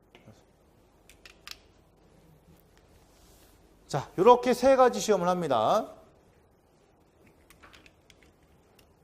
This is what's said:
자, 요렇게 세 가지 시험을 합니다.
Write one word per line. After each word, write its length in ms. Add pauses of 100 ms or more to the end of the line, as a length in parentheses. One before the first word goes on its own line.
(4000)
자, 280
요렇게 380
세 220
가지 240
시험을 280
합니다. 600 (3250)